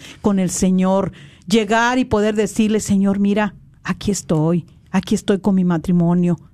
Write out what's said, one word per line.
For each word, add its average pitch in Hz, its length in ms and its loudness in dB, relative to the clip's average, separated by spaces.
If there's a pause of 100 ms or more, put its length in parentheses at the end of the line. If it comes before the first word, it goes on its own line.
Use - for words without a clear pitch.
(220)
con 202 180 2
el 185 100 0
Señor, 185 640 0 (340)
llegar 226 500 2
y 254 60 2
poder 214 320 0
decirle, 214 460 0
"Señor, 196 380 0
mira, 202 360 0 (300)
aquí 185 260 -4
estoy, 165 540 0 (260)
aquí 196 240 -2
estoy 190 240 -2
con 196 160 0
mi 185 80 2
matrimonio. 175 720 2 (160)